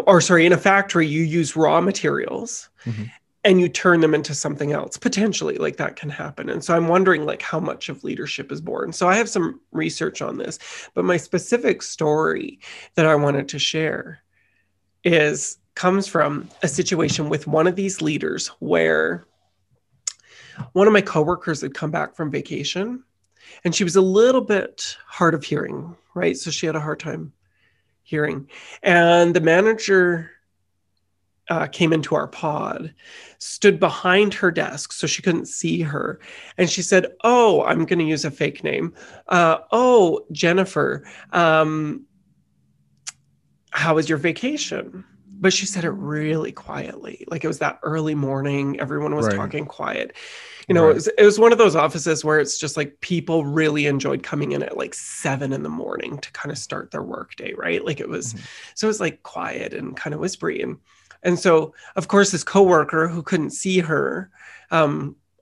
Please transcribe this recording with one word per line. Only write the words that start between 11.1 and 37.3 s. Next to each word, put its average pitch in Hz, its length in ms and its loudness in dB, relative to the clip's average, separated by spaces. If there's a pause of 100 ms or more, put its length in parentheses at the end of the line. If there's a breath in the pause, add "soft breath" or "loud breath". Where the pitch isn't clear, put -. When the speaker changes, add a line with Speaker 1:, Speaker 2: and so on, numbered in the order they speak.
Speaker 1:
specific 240 640 -2
story - 800 -2 (360 loud breath)
that 160 100 4
I 156 100 6
wanted 143 340 0
to 147 100 -8
share 160 600 -4 (840)
is, 151 520 2 (180)
comes 190 320 0
from 147 420 -2 (140)
a 180 40 0
situation 160 600 -2
with 151 180 -4
one 156 200 2
of 180 100 0
these 196 240 -4
leaders 151 460 -4 (120)
where 80 640 0 (1500 loud breath)
one 196 140 4
of 214 60 8
my 202 80 6
coworkers 170 600 -2
had 143 120 -8
come 156 180 -6
back 151 240 -6
from 151 160 -6
vacation 165 680 -6 (640 soft breath)
and 170 120 -2
she - 100 0
was 165 100 -2
a 190 60 8
little 226 400 4
bit - 560 -4 (100)
hard 165 260 2
of 147 120 -4
hearing, 151 500 -6 (180)
right? 175 220 -2
So - 160 -10
she - 140 -4
had 156 100 -2
a 151 60 -6
hard 151 180 -6
time 160 320 -10 (720)
hearing. 151 460 -4 (340 loud breath)
And 170 500 6
the 175 80 2
manager, 180 920 2 (1200)
uh, 160 140 -2
came 160 260 0
into 160 220 0
our 147 140 0
pod, - 640 -8 (460 loud breath)
stood 190 400 2
behind 190 560 2
her 180 160 0
desk 151 400 -6
so - 160 -6
she - 160 -6
couldn't 170 240 0
see 165 340 -4
her. 147 380 -6 (400 loud breath)
And 175 100 2
she 185 140 -4
said, 185 240 4 (160)
"Oh, 226 400 6